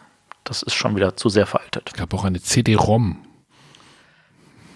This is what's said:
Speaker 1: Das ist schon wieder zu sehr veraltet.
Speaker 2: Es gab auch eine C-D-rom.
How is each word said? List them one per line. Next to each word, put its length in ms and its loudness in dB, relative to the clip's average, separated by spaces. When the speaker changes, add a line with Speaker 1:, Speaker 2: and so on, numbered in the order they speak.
Speaker 1:
Das 180 -8
ist 120 -6
schon 200 -2
wieder 220 0
zu 120 -2
sehr 180 4
veraltet. 420 -6
Speaker 2:
Es 60 -14
gab 200 -6
auch 100 -4
eine 160 -2
C-D-rom. 840 2